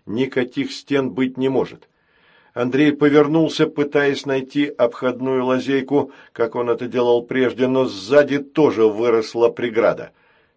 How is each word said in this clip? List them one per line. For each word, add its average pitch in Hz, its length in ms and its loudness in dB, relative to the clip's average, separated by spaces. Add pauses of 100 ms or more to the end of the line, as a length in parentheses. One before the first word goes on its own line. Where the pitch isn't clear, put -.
никаких 127 640 -4
стен 135 400 -4
быть 131 260 -4
не 131 120 -2
может. - 400 -4 (640)
Андрей 135 380 2
повернулся, 147 760 2
пытаясь 143 580 -2
найти 135 420 -2
обходную 127 800 -2
лазейку, 135 680 -2 (200)
как 117 220 -2
он 120 160 -2
это 117 160 -2
делал 120 380 2
прежде, 127 420 0
но 131 200 0
сзади 127 520 2
тоже 123 480 2
выросла 113 600 0
преграда. 113 640 -2 (440)